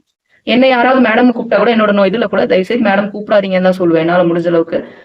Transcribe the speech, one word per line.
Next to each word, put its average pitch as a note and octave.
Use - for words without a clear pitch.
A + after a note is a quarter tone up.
என்னை B3
யாராவது B3+
மேடம் A#3+
கூப்பிட்டா A#3
கூட, A3+
என்னோட G#3
நோ-, G3
இதுல A#3
கூட, G#3
"தயவுசெய்து G#3+
மேடம் G3+
கூப்பிடாதீங்கன்னு" G3
தான் F#3
சொல்லுவேன் F3
என்னால E3+
முடிஞ்ச E3+
அளவுக்கு. E3+